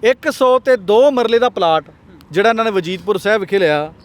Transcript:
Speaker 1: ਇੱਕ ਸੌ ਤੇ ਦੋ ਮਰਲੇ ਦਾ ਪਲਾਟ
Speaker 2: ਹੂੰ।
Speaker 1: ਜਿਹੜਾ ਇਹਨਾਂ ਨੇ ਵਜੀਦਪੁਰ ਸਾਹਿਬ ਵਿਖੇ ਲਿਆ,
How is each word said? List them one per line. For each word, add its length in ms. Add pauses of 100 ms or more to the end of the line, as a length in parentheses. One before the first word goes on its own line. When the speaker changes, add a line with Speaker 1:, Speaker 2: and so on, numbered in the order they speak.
Speaker 1:
ਇੱਕ 280
ਸੌ 260
ਤੇ 180
ਦੋ 340
ਮਰਲੇ 280
ਦਾ 100
ਪਲਾਟ 400
Speaker 2:
ਹੂੰ। 300 (140)
Speaker 1:
ਜਿਹੜਾ 160
ਇਹਨਾਂ 160
ਨੇ 60
ਵਜੀਦਪੁਰ 480
ਸਾਹਿਬ 220
ਵਿਖੇ 180
ਲਿਆ, 340 (120)